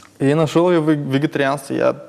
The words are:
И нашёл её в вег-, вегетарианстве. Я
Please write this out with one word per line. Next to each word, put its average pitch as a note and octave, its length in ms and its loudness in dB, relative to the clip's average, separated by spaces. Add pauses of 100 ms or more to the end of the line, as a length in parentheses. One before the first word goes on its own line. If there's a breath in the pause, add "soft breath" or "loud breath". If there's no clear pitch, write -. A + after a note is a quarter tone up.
(180)
И C#3 160 2
нашёл E3 360 2
её E3+ 120 2
в D#3 80 0
вег-, D3 200 -2
вегетарианстве. C#3 680 -2
Я B2+ 200 0 (120)